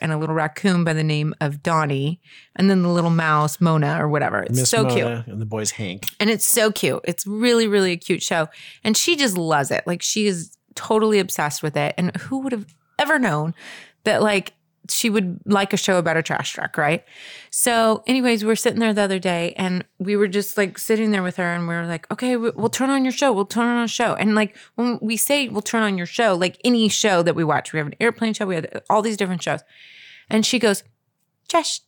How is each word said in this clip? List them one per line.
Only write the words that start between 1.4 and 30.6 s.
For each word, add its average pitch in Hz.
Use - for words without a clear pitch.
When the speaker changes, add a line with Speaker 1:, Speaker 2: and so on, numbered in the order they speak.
Speaker 1:
of 147
Donnie. 156
And 190
then 190
the 175
little 170
mouse, 160
Mona, 156
or 151
whatever. 135
It's 123
Speaker 2:
Miss 127
Speaker 1:
so 233
cute. 120
Speaker 2:
Mona 117
and 107
the 110
boy's 107
Hank. 98
Speaker 1:
And 208
it's 214
so 220
cute. 180
It's -
really, 226
really 196
a 170
cute 165
show. 165
And 220
she 339
just 226
loves 151
it. -
Like, 175
she 208
is 175
totally 220
obsessed 165
with 151
it. 147
And 175
who 269
would 269
have 214
ever 294
known 165
that, 202
like, 208
she -
would 190
like 202
a 202
show 190
about 165
a 165
trash -
truck, -
right? 156
So 226
anyways, 247
we 214
were 226
sitting 226
there 226
the 202
other 190
day 175
and 180
we 202
were 202
just, 196
like, 190
sitting 220
there 196
with 180
her 175
and 170
we 170
were 170
like, 170
"Okay, 254
we, 233
we'll 220
turn 262
on 269
your 254
show. 269
We'll 196
turn 233
on 240
a 220
show." 214
And, 208
like, 214
when 240
we 220
say 285
we'll 208
turn 226
on 196
your 175
show, 214
like, 175
any 226
show 185
that 165
we 165
watch, 151
we 160
have 147
an 139
airplane 226
show, 214
we 185
have 156
all 208
these 214
different 185
shows. 151
And 220
she 254
goes, 208